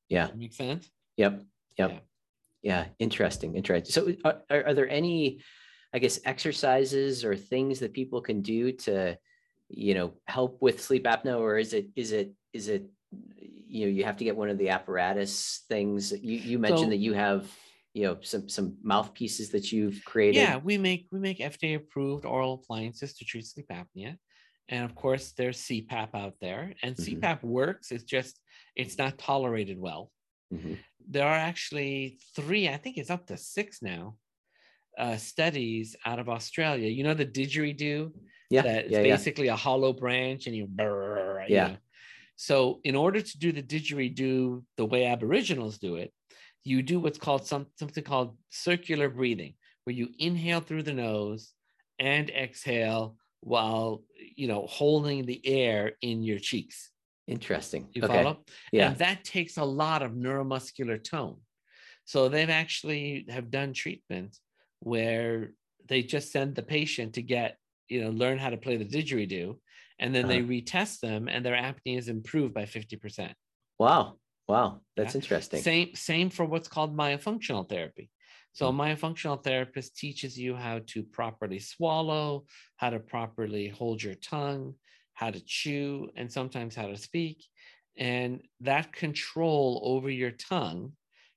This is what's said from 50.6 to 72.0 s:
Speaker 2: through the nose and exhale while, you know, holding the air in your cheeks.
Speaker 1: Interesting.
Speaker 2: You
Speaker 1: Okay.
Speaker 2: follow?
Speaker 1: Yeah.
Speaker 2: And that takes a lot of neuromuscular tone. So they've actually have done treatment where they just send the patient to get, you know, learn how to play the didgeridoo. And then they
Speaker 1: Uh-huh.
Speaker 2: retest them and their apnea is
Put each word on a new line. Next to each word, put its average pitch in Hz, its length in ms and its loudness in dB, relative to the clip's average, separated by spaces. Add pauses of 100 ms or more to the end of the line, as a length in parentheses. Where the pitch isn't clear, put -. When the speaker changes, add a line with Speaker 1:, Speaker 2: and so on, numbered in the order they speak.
Speaker 2:
through 156 240 -4
the 147 100 -4
nose 110 580 -2 (460)
and 143 320 2
exhale 113 840 -2 (240)
while, 113 640 0 (340)
you 131 120 -2
know, 104 180 -2
holding 147 600 2
the 123 200 -6
air 117 460 2 (100)
in 117 200 -2
your 110 160 0
cheeks. - 520 -6 (360)
Speaker 1:
Interesting. - 640 -4
Speaker 2:
You 117 120 -2
Speaker 1:
Okay. 104 180 6
Speaker 2:
follow? 156 200 0 (300)
Speaker 1:
Yeah. 107 160 8
Speaker 2:
And 131 100 0
that 180 240 2
takes 175 360 -4
a 151 60 0
lot 147 380 2
of 120 100 -4
neuromuscular 127 920 -2
tone. 143 320 -6 (720)
So 131 240 4
they've 156 200 4
actually 147 800 -2
have 120 220 -6
done 135 240 -2
treatment - 600 -8 (440)
where 117 720 0 (340)
they 131 160 4
just 143 300 -4
send 139 220 0
the 120 80 -4
patient 147 520 -2
to 123 80 -4
get, 120 360 -2 (300)
you 123 140 -2
know, 110 80 -2
learn 123 280 2
how 135 100 -2
to 117 80 -4
play 120 220 -2
the 110 80 -4
didgeridoo. 107 720 -2 (420)
And 127 140 0
then 127 140 4
they 123 120 4
Speaker 1:
Uh-huh. 120 140 0
Speaker 2:
retest 180 460 -2
them 110 280 -2
and 123 160 -2
their 123 120 2 (120)
apnea 131 300 -4
is 120 100 -6